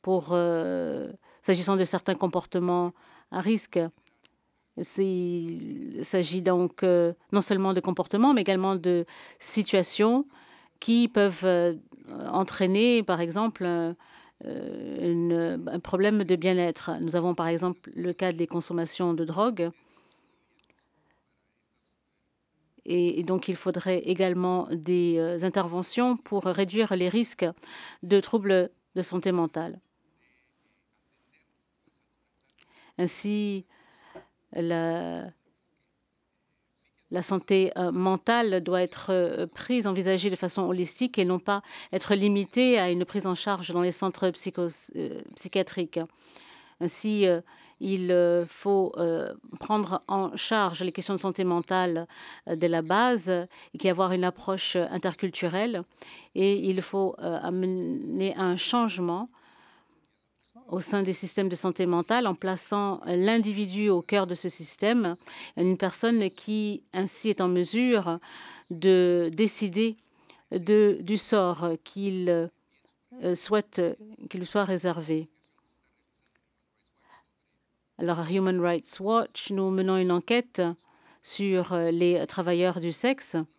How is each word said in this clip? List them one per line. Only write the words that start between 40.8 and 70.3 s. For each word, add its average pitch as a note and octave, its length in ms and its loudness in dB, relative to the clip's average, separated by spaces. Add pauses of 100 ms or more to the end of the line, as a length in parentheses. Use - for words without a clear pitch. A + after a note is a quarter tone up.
et F#3 60 4
non F3+ 140 2
pas G3+ 220 -2 (320)
être F#3+ 220 2
limitée G#3 640 4
à F3+ 100 4
une F3 160 2
prise G3 220 -4
en F3+ 80 0
charge F3+ 360 -4
dans F3 100 2
les F3+ 100 2
centres F#3 400 0
psycho-, F3 360 -4 (280)
euh, - 260 -8 (140)
psychiatriques. F3+ 640 -4 (800)
Ainsi, G3+ 480 0
euh, F3 140 4 (380)
il, F#3 320 0
euh, F3 360 4
faut, G3 500 0
euh, E3 360 -2 (260)
prendre G3+ 480 0
en F#3+ 280 -2
charge G3 480 0
les F3+ 80 -2
questions F#3+ 220 -6
de F3+ 60 -2
santé F#3+ 240 -4
mentale, F3 640 0 (400)
euh, E3+ 80 -2
dès E3+ 120 0
la E3 140 2
base G3 480 2
et F3+ 480 -4
qu'il G3 100 0
y F#3 40 4
avoir F3+ 220 2
une F3+ 100 0
approche F#3 520 -4
interculturelle. F#3 1080 -2 (520)
Et G3 220 4 (120)
il F#3 120 0
faut, F#3+ 380 -2
euh, E3+ 220 -4
amener F#3 920 -2
un F3+ 220 0
changement F#3+ 720 -2 (1400)
au F#3+ 120 -6
sein G3 240 -2
des F#3 100 -2
systèmes F#3+ 360 -4
de F3+ 60 -4
santé F#3 300 -2
mentale F3+ 420 0
en F#3 80 0
plaçant G3 720 -4
l'individu G3+ 840 0
au F3 120 4
cœur G3+ 240 0
de F3 100 -6
ce F3+ 120 -8
système, G3+ 680 0 (420)
une F3+ 200 2
personne G#3 520 0
qui G#3+ 520 -4 (120)
ainsi F#3+ 360 -2
est F#3+ 120 0
en F3+ 80 2
mesure F3+ 680 2 (520)
de F3 600 4
décider G#3+ 640 0 (540)